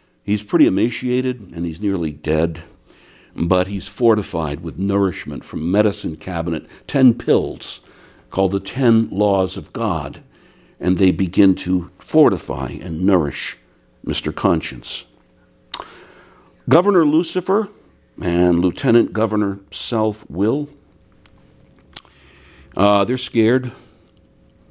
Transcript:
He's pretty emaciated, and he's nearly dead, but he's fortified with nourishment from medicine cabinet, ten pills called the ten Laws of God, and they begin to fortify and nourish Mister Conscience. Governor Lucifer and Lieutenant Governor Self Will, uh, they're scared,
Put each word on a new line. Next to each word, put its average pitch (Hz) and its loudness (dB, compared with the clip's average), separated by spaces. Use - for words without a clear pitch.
He's 104 -2
pretty 160 4
emaciated, 123 -2
and 85 -4
he's 82 -6
nearly 92 -2
dead, 78 -2
but 90 2
he's 98 -6
fortified 87 0
with 71 -10
nourishment 95 -2
from 82 -4
medicine 95 0
cabinet, 85 -6
ten 131 4
pills 85 -4
called 95 0
the 98 0
ten 113 2
Laws 98 0
of 85 -14
God, 92 -4
and 90 0
they 92 4
begin 95 2
to 92 -4
fortify 87 0
and 85 -6
nourish 85 0
Mister 76 -4
Conscience. - -4
Governor 175 4
Lucifer 180 0
and 87 4
Lieutenant 110 2
Governor 101 -2
Self 110 -4
Will, 113 -2
uh, 101 4
they're 120 -2
scared, 120 0